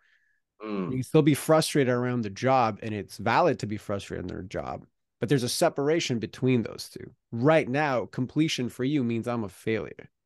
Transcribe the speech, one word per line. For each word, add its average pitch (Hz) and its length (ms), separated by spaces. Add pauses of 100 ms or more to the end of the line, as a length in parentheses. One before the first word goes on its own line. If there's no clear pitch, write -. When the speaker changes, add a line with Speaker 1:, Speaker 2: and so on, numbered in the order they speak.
(640)
Speaker 1:
Mm. 101 280
Speaker 2:
You 127 80
can 127 40
still 156 200
be 147 120
frustrated 156 580
around 123 280
the 107 100
job, 120 520
and 110 120
it's 98 240
valid 127 400
to - 80
be 104 100
frustrated 95 500
in - 20
their 85 140
job, 78 440 (320)
but 120 100
there's 143 140
a 123 60
separation 147 720
between 123 420
those - 260
two. - 220 (220)
Right 131 360
now, 131 380
completion 131 600
for 123 160
you 143 180
means 117 240
I'm 120 160
a 101 60
failure, - 600 (180)